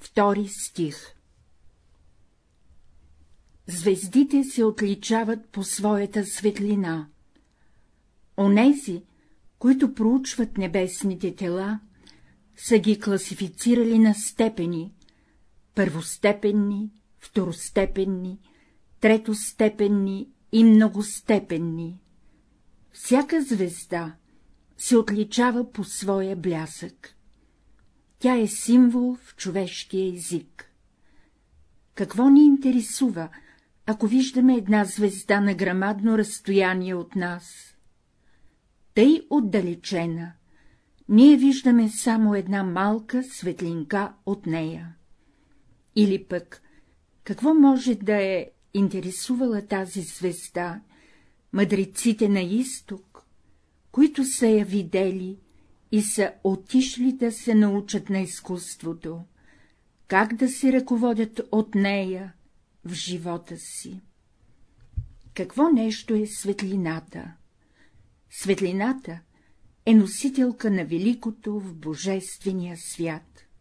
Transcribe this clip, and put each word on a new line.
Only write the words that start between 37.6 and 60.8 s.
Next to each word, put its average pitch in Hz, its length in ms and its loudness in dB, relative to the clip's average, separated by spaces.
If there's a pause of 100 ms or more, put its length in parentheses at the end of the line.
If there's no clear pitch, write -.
Тъй 277 260 6 (100)
отдалечена, 175 1000 -2 (760)
ние 262 280 10
виждаме 254 520 4
само 220 460 0
една 196 280 -2
малка 208 640 -2
светлинка 175 880 -6 (120)
от 202 200 -6
нея. 165 480 -6 (1040)
Или 196 280 2
пък, - 380 -10 (640)
какво 254 300 0
може 262 400 4
да 202 280 0
е 190 280 -4 (240)
интересувала 202 920 -2
тази 190 360 -6
звезда 175 760 -8 (720)
мъдреците 202 760 0
на 196 120 2
изток, 202 840 -8 (640)
които 285 320 4
са 254 220 -2
я 214 180 4
видели 185 760 -4 (540)
и 214 100 2
са 208 300 -2 (120)
отишли 247 680 0
да 240 200 -2
се 226 220 -2
научат 202 560 2
на 190 80 -2
изкуството, 170 1000 -10 (880)
как 214 260 2
да 254 140 0
се 262 240 2
ръководят 233 680 0 (120)